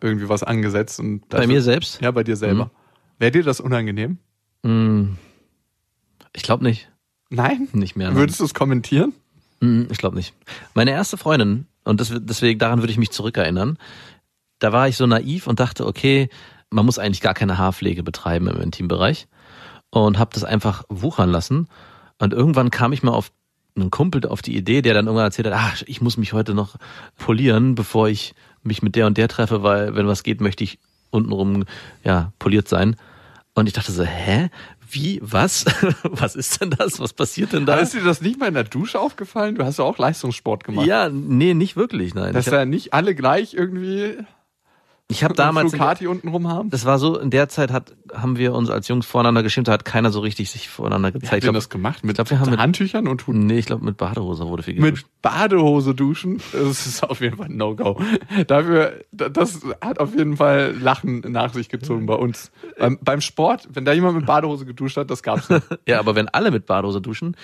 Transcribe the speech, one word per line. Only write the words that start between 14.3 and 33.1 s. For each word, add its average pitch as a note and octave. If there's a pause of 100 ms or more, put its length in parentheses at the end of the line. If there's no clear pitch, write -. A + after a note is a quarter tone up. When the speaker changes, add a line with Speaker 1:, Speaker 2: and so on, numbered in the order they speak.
Speaker 2:
da A2
war B2
ich B2+
so C3
naiv C3
und A#2+
dachte, -
okay, C3+ (400)
man G#2+
muss B2
eigentlich G2
gar G2
keine F#2+
Haarpflege F#2
betreiben E2+
im -
Intimbereich. F2 (640)
Und G#2+
hab A2+
das G#2
einfach G#2
wuchern G#2
lassen. C3 (500)
Und G2+
irgendwann C3
kam B2
ich C3+
mal B2
auf A2+ (440)
einen F#2
Kumpel D3
auf -
die -
Idee, G#2+
der A2+
dann G#2
irgendwann A2
erzählt G#2
hat, G2
„Ah, G#2+ (120)
ich -
muss A#2
mich G#2+
heute A2
noch G2+ (400)
polieren, A#2+
bevor A2
ich - (300)
mich A2
mit G2
der A2+
und G#2+
der A2
treffe, A2
weil G2+
wenn G#2
was G2+
geht, A2
möchte G2+
ich - (320)
untenrum, G2+ (380)
ja, F#2
poliert G2+
sein.“ G2 (600)